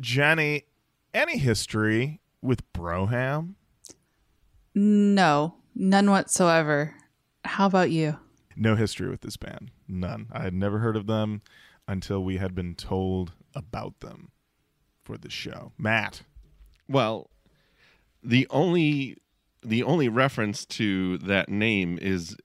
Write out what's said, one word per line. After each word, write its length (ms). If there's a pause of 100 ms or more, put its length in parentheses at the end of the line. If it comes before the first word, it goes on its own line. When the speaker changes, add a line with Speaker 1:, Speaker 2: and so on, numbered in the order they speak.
Speaker 1:
Jenny, 640 (500)
any 240
history 840 (200)
with 200 (120)
Broham? 800 (1200)
Speaker 2:
No, 840 (180)
none 360
whatsoever. 840 (520)
How 220
about 240
you? 260 (380)
Speaker 1:
No 200
history 340
with 120
this 160
band. 340 (160)
None. 440
I 120
had 100
never 260
heard 160
of 120
them 340 (460)
until 360
we 140
had 180
been 200
told 580 (200)
about 460
them 320 (680)
for 160
the 120
show. 480
Matt. 460 (640)
Speaker 3:
Well, 420 (920)
the 260
only, 680 (460)
the 200
only 260
reference 560
to 540
that 300
name 520
is 440